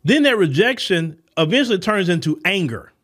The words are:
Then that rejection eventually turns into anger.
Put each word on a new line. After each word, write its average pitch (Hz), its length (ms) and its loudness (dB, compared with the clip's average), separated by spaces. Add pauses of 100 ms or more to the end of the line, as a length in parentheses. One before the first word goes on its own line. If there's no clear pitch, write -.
Then 285 180 4
that 254 140 2
rejection 170 800 0 (180)
eventually 208 420 0
turns 202 280 -2
into 165 380 -2
anger. 170 480 -4 (100)